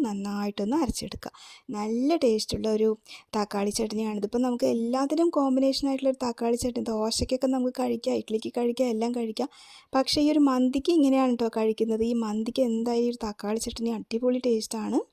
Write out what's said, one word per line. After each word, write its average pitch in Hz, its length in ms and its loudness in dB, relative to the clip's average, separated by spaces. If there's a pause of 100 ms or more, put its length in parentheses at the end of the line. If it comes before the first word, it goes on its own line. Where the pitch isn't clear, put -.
നന്നായിട്ടൊന്ന് 202 760 -2
അരച്ചെടുക്കുക. 220 540 -4 (380)
നല്ല 233 480 0
ടേസ്റ്റുള്ള 220 540 0
ഒരു 214 180 4 (440)
തക്കാളി 208 420 -2
ചട്നിയാണ്. 214 420 -4
ഇതിപ്പോൾ 214 260 -2
നമുക്ക് 254 260 0
എല്ലാത്തിനും 262 600 0
കോമ്പിനേഷൻ 269 560 2
ആയിട്ടുള്ള 269 260 0
ഒരു 262 80 -6
തക്കാളി 240 380 -2
ചട്നി, 240 260 -2
ദോശയ്ക്കൊക്കെ 240 640 0
നമുക്ക് 254 280 0
കഴിക്കാം, 247 380 -2
ഇഡ്ഡലിക്ക് 226 400 -4
കഴിക്കാം, 240 340 0
എല്ലാം 226 240 -2
കഴിക്കാം. 233 380 -4 (420)
പക്ഷേ 269 280 2
ഈ 294 100 4
ഒരു 294 120 6
മന്തിക്ക് 262 500 2
ഇങ്ങനെയാണ് 269 420 4
ട്ടോ 233 160 0
കഴിക്കുന്നത്. 220 540 0
ഈ 233 120 0
മന്തിക്ക് 226 460 0
എന്തായാലും 233 480 0
ഒരു 240 100 -6
തക്കാളി 214 400 -4
ചട്നി 233 300 -4
അടിപൊളി 247 500 -2
ടേസ്റ്റാണ്. 220 580 0 (140)